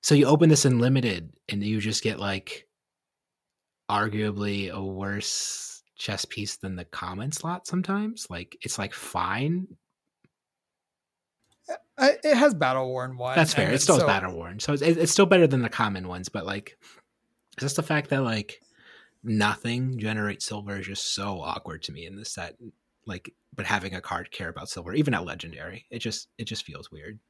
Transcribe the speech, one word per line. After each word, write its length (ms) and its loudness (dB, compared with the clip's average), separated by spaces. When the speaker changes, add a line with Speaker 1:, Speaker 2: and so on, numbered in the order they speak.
Speaker 1:
So 140 6
you 100 8
open 240 8
this 160 8
in 140 6
limited, 520 2
and 160 -4
you 160 0
just 240 -2
get, 160 -2
like, 480 -6
arguably 800 -2
a 140 -8
worse 1000 -6
chess 300 -6
piece 320 -8
than 180 -8
the 80 -10
common 480 -8
slot 360 -6
sometimes. 640 -4
Like, 320 -10
it's, 160 -6
like, 160 -4
fine. 760 -2
Speaker 2:
I, 240 6
it 140 6
has 180 6
Battle 360 2
Worn 280 -6
one, 200 -2
Speaker 1:
That's 160 6
fair. 140 2
Speaker 2:
and 80 2
Speaker 1:
It 60 2
still 180 8
Speaker 2:
so 20 6
Speaker 1:
has 60 6
Battle 280 0
Worn, 240 -8
so 140 -2
it's, 80 0
it's 300 4
still 160 8
better 200 8
than 140 4
the 80 0
common 400 -2
ones. 180 -8
But, 180 -6
like, 320 -8
just 200 -4
the 60 0
fact 260 -2
that, 140 2
like, 360 -4
nothing 760 0
generates 460 -4
silver 340 -8
is 80 -10
just 260 -6
so 260 -4
awkward 440 -8
to 100 -10
me 120 -14
in 120 -16
this 140 -12
set. 260 -12
Like, 280 -12
but 100 -6
having 300 -4
a 60 -8
card 300 -8
care 180 -10
about 180 -12
silver, 260 -10
even 200 2
at 100 -2
Legendary, 680 -12
it 100 -10
just, 280 -8
it 80 -10
just 200 -8
feels 260 -16
weird. 280 -16